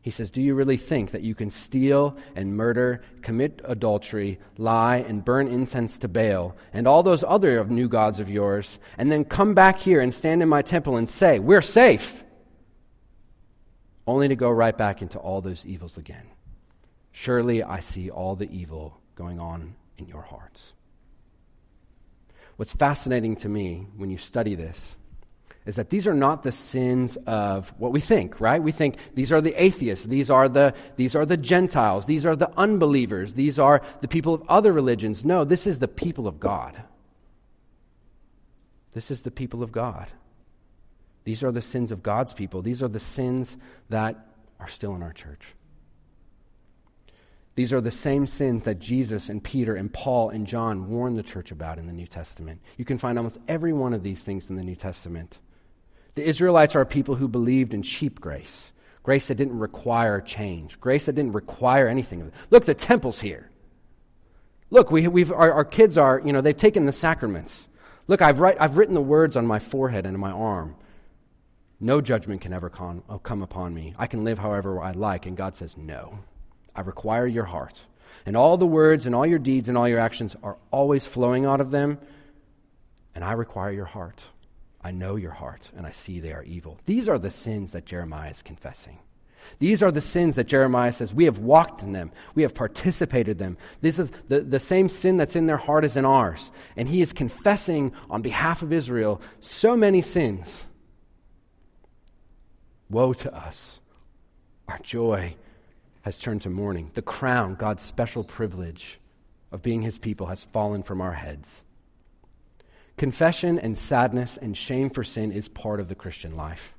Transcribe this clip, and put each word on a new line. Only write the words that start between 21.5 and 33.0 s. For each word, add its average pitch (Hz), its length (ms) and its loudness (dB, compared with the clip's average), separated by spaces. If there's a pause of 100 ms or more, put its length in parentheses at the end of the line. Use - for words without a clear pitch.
What's - 180 -10
fascinating 127 640 0
to - 120 -10
me 98 380 -6 (100)
when 98 140 -8
you 92 80 -8
study 107 360 -4
this - 440 -14 (640)
is - 120 -10
that 113 120 -6
these 190 180 -2
are 185 80 2
not 147 280 2
the 127 100 -4
sins 127 640 -2 (100)
of 101 520 -4
what 120 120 -4
we 139 80 0
think, 147 400 0
right? 127 240 2
We 156 80 0
think 147 280 -2 (160)
these 131 180 0
are 156 80 6
the 156 140 0
atheists, 139 500 2
these 131 240 0
are 135 180 8
the, 139 280 6 (220)
these 127 200 0
are 151 80 2
the 165 140 2
Gentiles, 127 640 2
these 151 220 0
are 160 100 2
the 165 220 0
unbelievers, 139 720 2